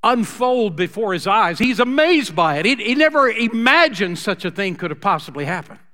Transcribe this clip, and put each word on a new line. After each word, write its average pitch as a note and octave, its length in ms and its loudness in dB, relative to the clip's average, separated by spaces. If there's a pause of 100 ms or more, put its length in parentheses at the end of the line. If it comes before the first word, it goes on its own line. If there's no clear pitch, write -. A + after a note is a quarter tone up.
unfold A#3+ 720 0
before F#3 360 -4
his F3 140 -4
eyes. G3 320 2
He's A#3+ 220 0
amazed C#4 560 2
by D#3 220 2
it. D#3+ 60 -4
He, B3+ 120 2
he A3 180 -4
never D4 340 4
imagined A3+ 920 2
such - 260 -6
a F3+ 80 -2
thing F#3+ 240 -4
could F3 140 -6
have D3 100 -10
possibly D3+ 440 -4
happened. D#3+ 360 -8 (140)